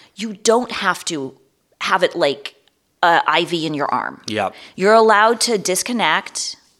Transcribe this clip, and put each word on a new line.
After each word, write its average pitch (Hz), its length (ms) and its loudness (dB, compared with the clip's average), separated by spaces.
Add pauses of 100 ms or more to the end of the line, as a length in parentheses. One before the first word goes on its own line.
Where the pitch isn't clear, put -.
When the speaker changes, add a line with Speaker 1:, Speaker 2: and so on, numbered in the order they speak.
(160)
Speaker 1:
you 214 180 -10
don't 233 380 0
have 185 340 -4
to 139 320 -8 (440)
have 180 220 0
it - 120 2
like 143 400 -2 (480)
a 170 240 4
I 165 180 2
V 156 200 -4
in 156 80 -4
your 143 200 -4
arm. 71 340 -6
Speaker 2:
Yep. 104 280 -4 (200)
Speaker 1:
You're 196 180 2
allowed 220 480 4
to 233 160 0
disconnect, 185 960 -4 (240)